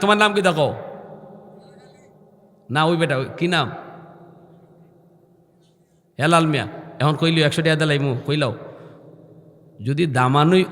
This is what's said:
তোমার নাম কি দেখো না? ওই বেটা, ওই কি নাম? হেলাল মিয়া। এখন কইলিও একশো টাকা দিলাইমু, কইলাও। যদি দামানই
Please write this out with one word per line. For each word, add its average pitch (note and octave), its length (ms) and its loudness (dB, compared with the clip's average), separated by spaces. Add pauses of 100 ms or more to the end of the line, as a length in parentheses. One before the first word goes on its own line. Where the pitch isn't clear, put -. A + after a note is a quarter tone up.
তোমার G#3 160 4
নাম G#3 180 2
কি G3 80 0
দেখো D#3 320 0 (2000)
না? D3+ 140 2
ওই E3+ 120 2
বেটা, D3+ 200 0
ওই B2+ 100 -4 (100)
কি E3+ 120 -2
নাম? D#3+ 220 0 (2500)
হেলাল E3 280 2
মিয়া। C3+ 200 -2 (340)
এখন D3 160 2
কইলিও D#3+ 300 2
একশো D#3+ 160 -2
টাকা D#3+ 140 2
দিলাইমু, C#3+ 400 0 (100)
কইলাও। C#3+ 280 -2 (1300)
যদি D3 220 0
দামানই D3 640 4